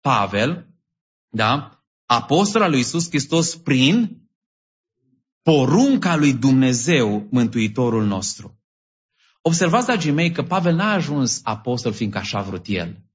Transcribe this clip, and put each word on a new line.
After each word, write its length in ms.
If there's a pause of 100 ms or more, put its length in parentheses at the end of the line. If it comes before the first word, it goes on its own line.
„Pavel, 680 (640)
da, 520 (220)
apostol 560
al 80
lui 80
Iisus 300
Hristos, 480
prin 680 (1200)
porunca 760
lui 160
Dumnezeu, 1000
Mântuitorul 760
nostru.” 540 (840)
Observați, 440
dragii 240
mei, 220
că 100
Pavel 320
n-a 180
ajuns 500
apostol 500
fiindcă 260
așa 200
a 40
vrut 260
el. 280 (180)